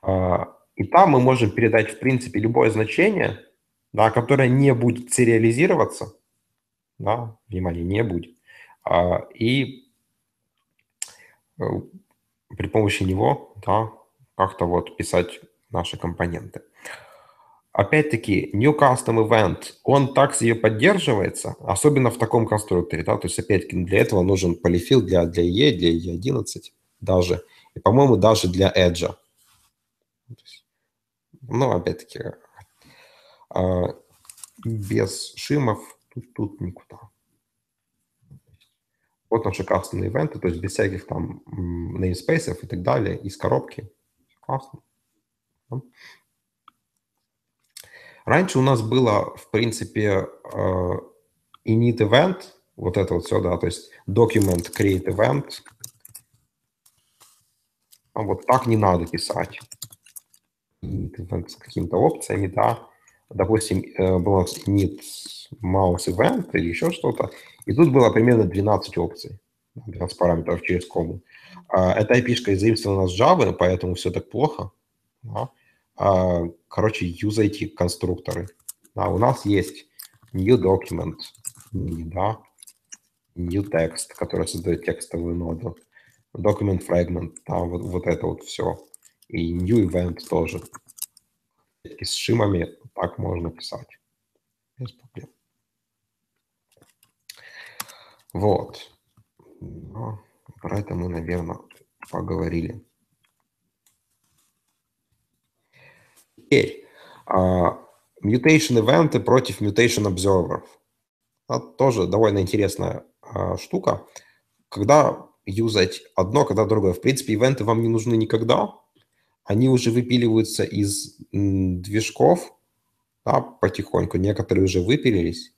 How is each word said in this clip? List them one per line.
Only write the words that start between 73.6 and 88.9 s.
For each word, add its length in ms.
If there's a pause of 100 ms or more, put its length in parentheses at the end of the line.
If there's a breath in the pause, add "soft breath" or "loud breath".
всё 160
так 180
плохо, 420 (520)
да. 260 (460)
А, 480 (240)
короче, 400
юзайте 600
конструкторы. 800 (480)
Да, 140
у 100
нас 260
есть 400 (480 loud breath)
new 240
document, 600 (540)
да, 680 (960)
new 280
text, 540
который 300
создаёт 360
текстовую 520
ноду, 420 (580 soft breath)
document 500
fragment, 500 (120)
да, 120
вот, 240
вот 240
это 200
вот 160
всё. 340 (520 soft breath)